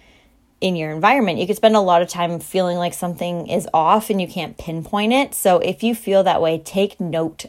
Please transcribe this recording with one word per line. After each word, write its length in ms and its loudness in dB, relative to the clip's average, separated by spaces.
in 140 0
your 140 -4
environment. 460 2
You 80 -2
could 120 -2
spend 180 6
a 60 6
lot 200 4
of 60 -2
time 320 -4
feeling 380 -2
like 160 -2
something 540 -6
is 260 -4
off 360 2
and 120 -2
you 80 -6
can't 280 -10
pinpoint 540 -4
it. 240 0
So 220 4
if 260 -2
you 100 0
feel 300 2
that 180 2
way, 160 0
take 440 -4
note 480 -4